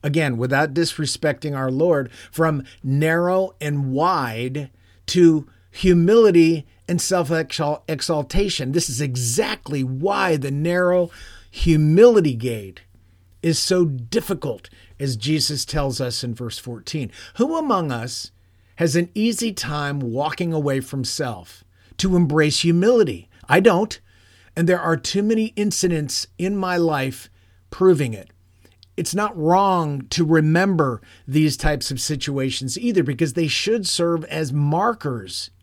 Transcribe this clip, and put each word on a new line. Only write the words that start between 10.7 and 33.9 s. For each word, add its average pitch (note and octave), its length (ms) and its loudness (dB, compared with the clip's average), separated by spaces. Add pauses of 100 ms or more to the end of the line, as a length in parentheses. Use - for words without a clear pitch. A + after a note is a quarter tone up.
humility E3 840 4
gate A2 480 -8 (600)
is D#3+ 180 0
so F3+ 260 2
difficult, C#3 840 -6 (300)
as C3+ 160 -4
Jesus C#3+ 500 -2
tells C#3 360 -4
us B2 220 -6
in A#2+ 100 -6
verse A#2 240 -10
fourteen. B2 540 -10 (240)
Who D4 220 0
among G3+ 340 -2
us A#2+ 400 -8 (460)
has D#3+ 180 0
an F3 180 0
easy A3+ 380 -2
time C#3+ 480 -6
walking C#3+ 520 -4
away C#3+ 280 0
from C3 240 -6
self A2+ 600 -8 (340)
to F#3 180 0
embrace D3+ 460 2
humility? F3 680 2 (180)
I D#3 120 4
don't. G3 400 2 (560)
And E3 120 2
there F3+ 120 2
are E3 180 0
too - 240 -4
many A3 340 0
incidents F3 680 -2 (140)
in G3 180 -2
my F#3 200 -2
life D3 520 -2 (400)
proving D3 460 4
it. F#2+ 160 -18 (680)
It's E3+ 160 -6
not G3+ 240 -2
wrong E3+ 720 2
to E3+ 160 0
remember D#3+ 760 2 (260)
these D3 280 2
types D3+ 360 -2
of C3 100 -6
situations C3+ 800 -4
either, A3+ 240 0
because C#3 300 -2
they E3 140 0
should G#3 380 -2
serve E3+ 380 -2